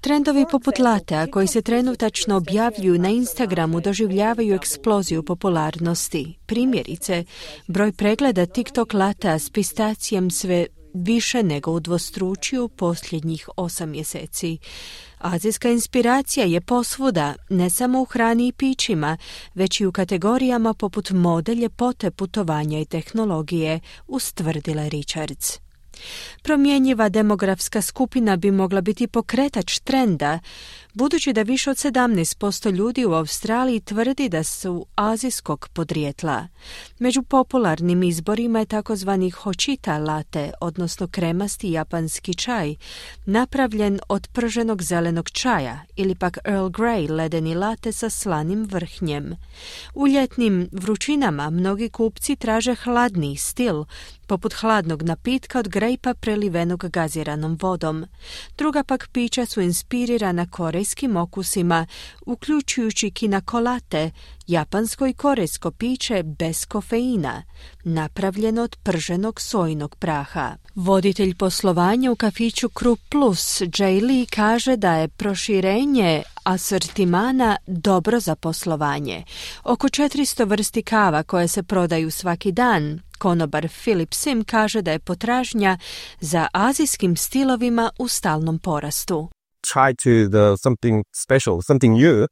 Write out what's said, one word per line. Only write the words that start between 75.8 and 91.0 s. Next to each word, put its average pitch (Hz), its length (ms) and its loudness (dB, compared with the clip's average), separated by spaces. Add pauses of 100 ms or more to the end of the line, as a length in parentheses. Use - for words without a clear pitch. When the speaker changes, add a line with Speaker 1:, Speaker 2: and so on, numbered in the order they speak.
Speaker 1:
asortimana 196 1120 2 (100)
dobro 190 520 2
za 165 160 -2
poslovanje. 147 880 -4 (400)
Oko 247 260 2
četiristo 277 560 0
vrsti 208 360 0
kava 190 420 2
koje 175 240 2
se 180 160 -2
prodaju 170 480 0
svaki 180 400 -2
dan. 170 480 2 (180)
Konobar 165 500 0
Philip 170 460 -2
Sim 233 300 0
kaže 214 380 0
da 175 100 0
je 156 80 0
potražnja 208 800 0 (440)
za 160 320 0
azijskim 208 640 2
stilovima 240 720 2 (100)
u 254 80 -2
stalnom 160 520 0
porastu. 156 720 -4 (440)
Speaker 2:
Try 135 300 6
to 110 340 6
the 104 260 8
something 113 400 4 (200)